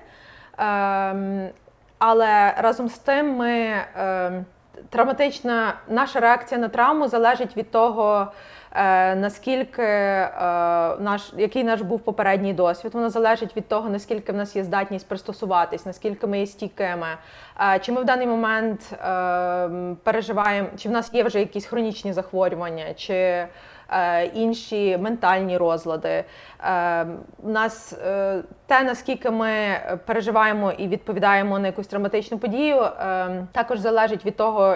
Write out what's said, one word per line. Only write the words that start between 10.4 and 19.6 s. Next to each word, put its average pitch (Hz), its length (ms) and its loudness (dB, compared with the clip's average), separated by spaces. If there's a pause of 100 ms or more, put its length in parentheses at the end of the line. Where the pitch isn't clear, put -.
наш, 202 380 -4
який 220 260 0
наш 226 180 0
був 214 180 -2
попередній 196 540 0
досвід. 175 400 0
Вона 233 160 0
залежить 226 480 0
від 208 100 -8
того, 220 220 -2
наскільки 202 420 -4
в 196 40 -4
нас 202 200 -6
є 196 80 -2
здатність 196 440 -4
пристосуватись, 185 800 -2
наскільки 202 420 -6
ми 202 120 0
є 202 80 -2
стійкими. 180 600 -6 (520)
Е, 190 200 4
чи 233 120 -4
ми 254 100 0
в 247 40 -2
даний 254 220 2
момент, 220 640 -2
е, 180 1120 -2